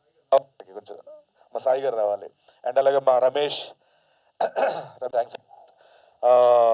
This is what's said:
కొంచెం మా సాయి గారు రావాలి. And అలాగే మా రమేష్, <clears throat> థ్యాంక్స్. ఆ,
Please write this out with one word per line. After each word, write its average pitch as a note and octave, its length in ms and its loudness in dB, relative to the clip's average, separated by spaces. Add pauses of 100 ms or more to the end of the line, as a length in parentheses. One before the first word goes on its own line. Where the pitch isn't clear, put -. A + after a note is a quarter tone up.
(720)
కొంచెం G2+ 240 -18 (560)
మా A2+ 60 -8
సాయి C3 220 -2
గారు C3 140 -6
రావాలి. G2+ 340 -4 (380)
And B2+ 120 0
అలాగే C3+ 200 2
మా C3+ 200 2
రమేష్, C3+ 480 -2 (760)
<clears throat> - 640 -6
థ్యాంక్స్. B2 320 -6 (880)
ఆ, B2 60 4 (420)